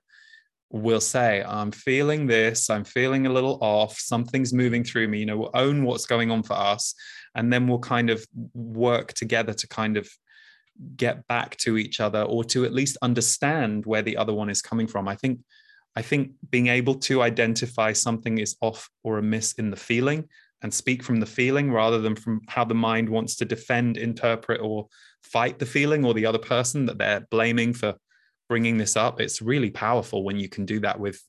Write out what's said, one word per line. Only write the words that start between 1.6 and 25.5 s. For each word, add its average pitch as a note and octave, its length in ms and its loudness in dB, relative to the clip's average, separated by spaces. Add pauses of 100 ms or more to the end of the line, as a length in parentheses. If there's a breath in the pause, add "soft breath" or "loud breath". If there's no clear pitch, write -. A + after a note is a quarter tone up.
feeling C#3+ 540 0
this, A2+ 420 2
I'm G#2 160 0
feeling C3 420 2
a C3 60 2
little C3 300 2
off, G#2+ 360 2
something's B2 540 0
moving A#2+ 320 2
through A2+ 240 0
me," G#2 120 -2
you G#2+ 60 -2
know, G#2+ 120 -2
we'll A2 160 -4
own C#3 280 2
what's B2 240 0
going A#2 240 2
on A2+ 120 0
for G#2+ 100 -4
us. G2+ 420 0 (400 loud breath)
And A#2+ 160 0
then B2 160 4
we'll B2 140 4
kind A#2+ 300 0
of A2+ 140 -2 (280)
work A#2 640 0
together A2 400 -2
to - 120 -6
kind G#2+ 300 -2
of G2+ 120 -4 (880 soft breath)
get - 300 -2
back A#2+ 320 -4
to A2+ 180 0
each A2 240 -4
other, G#2+ 220 0
or A#2 200 -2
to B2 220 0
at A#2+ 80 -2
least C3+ 300 0
understand A#2+ 840 0
where A2 160 0
the A2 160 -2
other A2 160 0
one G#2 160 -2
is G2+ 140 -2
coming A2+ 240 -2
from. G2 220 -4
I G2 80 -4
think, B2+ 240 -2 (540 soft breath)
I A#2 60 -6
think C3+ 320 -2 (160)
being B2 200 4
able B2 320 4
to C3 200 2
identify A#2 720 2
something A2+ 460 0
is G#2+ 240 -4
off A2+ 260 -4 (140)
or A2 160 -2
amiss A2 360 0
in A2 160 -4
the G2 60 -6
feeling C#3 520 0 (340 soft breath)
and G#2 100 -6
speak B2+ 300 -2
from A#2+ 180 0
the G#2 60 0
feeling C3+ 440 0
rather A2+ 300 2
than G#2+ 160 0
from A2 320 -4
how A#2+ 160 0
the A2+ 100 -2
mind A2+ 360 0
wants A2+ 260 -2
to - 80 -2
defend, A#2+ 540 0
interpret, A2+ 640 -2
or G#2+ 260 -6 (340 soft breath)
fight B2+ 360 0